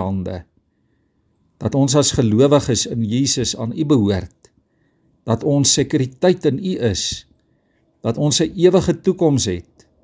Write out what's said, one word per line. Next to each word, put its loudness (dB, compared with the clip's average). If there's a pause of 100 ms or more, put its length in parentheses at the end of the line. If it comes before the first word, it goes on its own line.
hande. -4 (1160)
Dat -4
ons 2
as 2
gelowiges 2
in -4
Jesus -2
aan -6
U -4
behoort, -2 (760)
dat 0
ons 2
sekuriteit 0
in 0
U -6 (180)
is, -6 (760)
dat -2
ons 0
'n -2
ewige 2
toekoms 2
het, -8 (160)